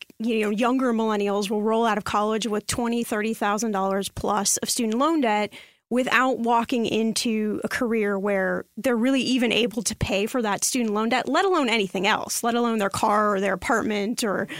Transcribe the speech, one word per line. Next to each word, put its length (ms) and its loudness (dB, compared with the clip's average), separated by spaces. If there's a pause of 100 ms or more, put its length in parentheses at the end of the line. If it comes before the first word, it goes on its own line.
(200)
you 220 0
know, 80 0
younger 440 2
millennials 560 0
will 120 0
roll 240 2
out 120 2
of 80 -4
college 420 0
with 200 -4
twenty, 360 -2
thirty 300 -2
thousand 380 -2
dollars 360 -2
plus 500 0
of 120 -6
student 280 0
loan 240 2
debt 300 0 (380)
without 500 2
walking 460 0
into 800 0
a 40 -2
career 480 0
where 480 0 (120)
they're 180 0
really 260 2
even 300 2
able 320 0
to 140 -4
pay 280 0
for 160 -2
that 220 -2
student 300 0
loan 160 0
debt, 180 0
let 180 2
alone 240 2
anything 380 0
else, 360 0
let 120 2
alone 240 0
their 100 0
car 460 2
or 60 0
their 120 0
apartment 720 -2
or, 240 -2 (120)